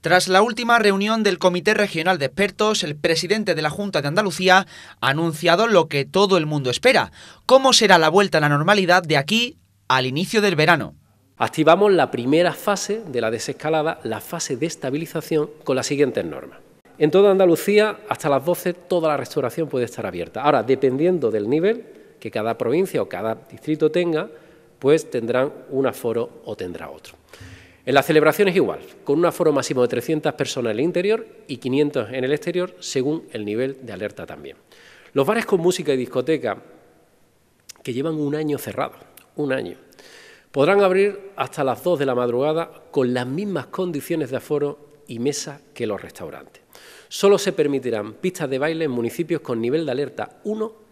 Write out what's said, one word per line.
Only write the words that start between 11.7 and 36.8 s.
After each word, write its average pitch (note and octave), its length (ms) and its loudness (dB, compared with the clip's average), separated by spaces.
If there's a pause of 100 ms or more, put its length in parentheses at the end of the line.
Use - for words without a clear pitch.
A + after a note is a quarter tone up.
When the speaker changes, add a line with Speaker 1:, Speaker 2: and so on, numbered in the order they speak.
Speaker 2:
la E3 200 4
primera D3 420 2
fase G#3 520 -4
de B2+ 140 -4
la A2 100 0
desescalada, D#3 760 -4
la A2 180 -6
fase D#3+ 340 -8
de C#3+ 120 -4
estabilización, D3+ 840 -4 (160)
con C3+ 100 0
las C3 120 -2
siguientes C3+ 360 -2
normas. D2 360 -12 (380)
En D3+ 140 2
toda G3 200 6
Andalucía, G3+ 760 4
hasta - 220 -4
las C#3 160 2
doce, F3 280 -2
toda E3+ 360 -2
la C#3+ 80 0
restauración D3 500 -4
puede B2+ 180 -2
estar A2 200 -10
abierta. F2+ 380 -6
Ahora, C#3+ 200 -2
dependiendo C3+ 680 -2
del G#2+ 200 -4
nivel F#3+ 720 -6
que A2 100 -12
cada A2+ 260 -6
provincia C#3 440 -2
o - 80 -6
cada G#2+ 260 -6
distrito D3+ 560 -4
tenga, E3+ 380 -2 (500)
pues D#3 300 2
tendrán B2+ 420 -2 (180)
un C3+ 180 0
aforo - 580 -4
o A2 100 -8
tendrá E2 340 -10
otro. - 260 -20 (680)
En C3 100 0
las C3+ 100 6
celebraciones D#3 500 4
igual, G2+ 260 0 (220)
con C#3+ 140 0
un F3 80 2
aforo D#3+ 260 2
máximo C3 300 0
de A#2+ 60 4
trescientas D3 460 -2
personas A#2+ 380 -4
en G#2+ 80 -4
el D3 60 0
interior F#3+ 400 -2 (220)
y B2+ 100 -12
quinientos C3 540 -2
en B2+ 120 -4
el C3 100 0
exterior, F3+ 480 -6
según D3 500 -4
el G#2+ 140 -10
nivel B2 360 -4
de G#2+ 120 -14
alerta F#2+ 340 -10
también. D2 300 -18 (560)
Los C#3 120 0
bares A3 200 0
con F3+ 160 2
música E3+ 320 0
y C3 40 0
discoteca, B2 640 -2 (1200)